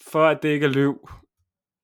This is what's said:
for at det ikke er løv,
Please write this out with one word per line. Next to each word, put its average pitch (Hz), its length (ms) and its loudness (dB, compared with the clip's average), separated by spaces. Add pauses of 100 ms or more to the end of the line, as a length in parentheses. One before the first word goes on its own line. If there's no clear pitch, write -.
for 160 260 0
at 151 160 0
det 156 60 -2
ikke 147 180 -2
er 143 40 2
løv, 139 380 -2 (760)